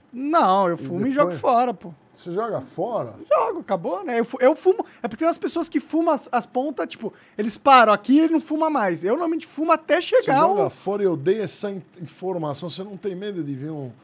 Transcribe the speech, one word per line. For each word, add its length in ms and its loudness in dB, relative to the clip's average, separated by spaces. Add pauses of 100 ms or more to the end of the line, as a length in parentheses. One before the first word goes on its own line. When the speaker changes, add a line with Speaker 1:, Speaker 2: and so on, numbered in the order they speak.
(120)
Speaker 1:
Não, 560 2
eu 60 0
Speaker 2:
E 40 -6
Speaker 1:
fumo 280 -4
e 40 0
jogo 200 2
Speaker 2:
depois 100 -8
Speaker 1:
fora, 320 2
pô. 200 -14 (200)
Speaker 2:
Você 200 -14
joga 280 -4
fora? 540 -6 (180)
Speaker 1:
Jogo, 280 0
acabou, 440 -4
né? 140 -2
Eu 60 0
fu-, 160 -8
eu 160 6
fumo. 280 2 (180)
É 60 -6
porque 100 -10
tem 100 0
umas 100 0
pessoas 300 -4
que 120 -2
fumam 340 0
as, 180 -6
as 120 0
pontas, 440 -4
tipo, 240 -10 (260)
eles 180 -4
param 360 8
aqui 320 4
e 40 2
não 120 2
fuma 280 -2
mais. 360 -2
Eu 80 0
normalmente 340 -2
fumo 260 -2
até 280 2
Speaker 2:
Você 80 -8 (120)
Speaker 1:
chegar 200 2
Speaker 2:
joga 260 2
Speaker 1:
o 40 -4
Speaker 2:
fora 320 -6
e 40 2
eu 60 4
odeio 300 0
essa 280 -6
in-, 120 -10 (200)
informação. 680 -6
Você 140 -10
não 140 -14
tem 180 -8
medo 280 -8
de 120 -8
vir 160 -10
um, 200 -10 (140)